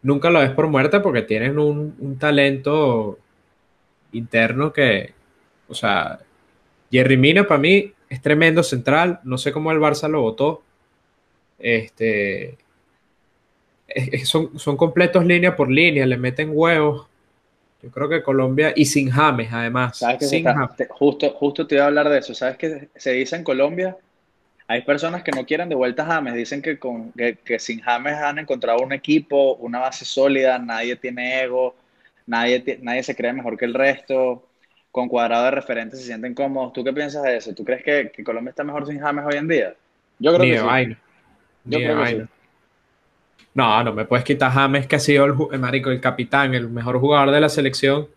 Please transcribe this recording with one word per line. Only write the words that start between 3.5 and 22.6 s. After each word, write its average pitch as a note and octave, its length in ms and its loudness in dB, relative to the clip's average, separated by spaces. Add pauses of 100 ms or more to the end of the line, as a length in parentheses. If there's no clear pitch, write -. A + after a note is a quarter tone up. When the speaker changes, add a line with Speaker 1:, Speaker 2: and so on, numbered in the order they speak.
Speaker 1:
interno A#2 600 0
que, A#2 400 2 (560)
o A#2 60 -14
sea, F#2+ 440 -2 (720)
Yerry B2+ 260 6
Mina D#3+ 300 6
pa' D#3 120 4
mí G3 340 2 (160)
es B2+ 120 -12
tremendo D#3+ 440 4
central, D#3 580 0
no B2+ 160 -6
sé C#3+ 140 -4
cómo D#3 180 -4
el D#3 80 2
Barça D3+ 300 0
lo D3+ 140 0
votó. A#2 400 -2 (1000)
Este, G#2 960 -4 (1300)
es, B2+ 260 -4
es, C3 160 -4
son, D#3+ 300 -2
son C#3+ 180 -2
completos F3 480 4
línea F3 300 4
por C3 160 0
línea, D3 360 4
le B2+ 100 2
meten B2+ 360 -4
huevos. D3+ 540 2 (760)
Yo B2+ 80 -18
creo C#3+ 180 -4
que D#3+ 140 -2
Colombia, C3+ 540 2
y D3+ 100 6
sin C3+ 240 0
James, B2 420 2
además, A#2+ 460 -2
Speaker 2:
¿Sabes B2 200 0
que D3 60 -2
se C#3 60 -2
Speaker 1:
sin D#3+ 80 0 (100)
Speaker 2:
está, C3+ 60 2
Speaker 1:
James. C3+ 220 -4
Speaker 2:
te, - 140 -4
justo, D3 400 2
justo C#3+ 360 -4
te D3 100 0
iba C#3 80 4
a - 20 4
hablar D3 220 2
de D3 100 4
eso. A#2+ 160 -6
¿Sabes C3 240 -4
qué D3+ 380 -8